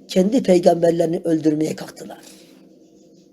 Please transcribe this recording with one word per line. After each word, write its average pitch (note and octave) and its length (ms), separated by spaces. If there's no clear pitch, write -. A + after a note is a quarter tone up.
kendi G3+ 340
peygamberlerini E3+ 840
öldürmeye D#3 520
kalktılar. - 420